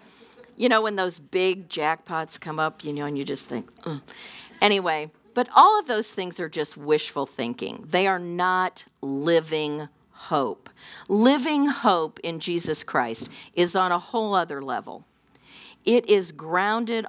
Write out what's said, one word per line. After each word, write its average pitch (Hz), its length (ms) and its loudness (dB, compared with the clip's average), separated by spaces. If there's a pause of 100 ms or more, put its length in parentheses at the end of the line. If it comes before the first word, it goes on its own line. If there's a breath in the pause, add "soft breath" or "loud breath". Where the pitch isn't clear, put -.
(560 loud breath)
you 240 140 2
know, 220 120 6
when 214 140 -2
those 180 240 -2
big 185 500 0
jackpots 160 680 -4
come 156 200 -8
up, 156 240 -4
you 147 100 -8
know, 147 120 -6
and 143 120 -6
you 139 80 -6
just 139 220 -6
think, - 220 -8 (160)
"Ugh." 151 160 -8 (580 loud breath)
Anyway, 180 520 2 (240)
but 247 180 0
all 381 240 10
of 381 80 -2
those 226 240 -2
things 180 300 -8
are 165 100 -6
just 156 280 -4
wishful 147 500 0
thinking. - 640 -8
They 185 160 2
are 190 100 2
not 180 680 -2 (160)
living 151 880 0 (220)
hope. - 580 -4 (400 loud breath)
Living 277 580 4
hope 180 520 0
in 165 200 -8
Jesus 170 460 -4
Christ 117 420 -2 (260 loud breath)
is 175 220 2
on 185 160 2
a 175 80 2
whole 214 340 -4
other 165 280 0
level. 120 420 -8 (800 loud breath)
It 240 260 4
is 190 220 4
grounded 208 760 -2